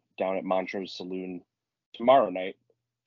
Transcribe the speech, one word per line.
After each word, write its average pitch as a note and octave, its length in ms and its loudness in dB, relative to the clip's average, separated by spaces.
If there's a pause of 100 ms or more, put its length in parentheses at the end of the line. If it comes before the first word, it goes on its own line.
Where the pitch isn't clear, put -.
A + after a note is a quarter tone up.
(180)
down F#2+ 180 0
at F2+ 80 -4
Montrose F#2+ 520 -2
Saloon F#2 480 -8 (480)
tomorrow A#2+ 380 6
night, F#2 260 -6 (500)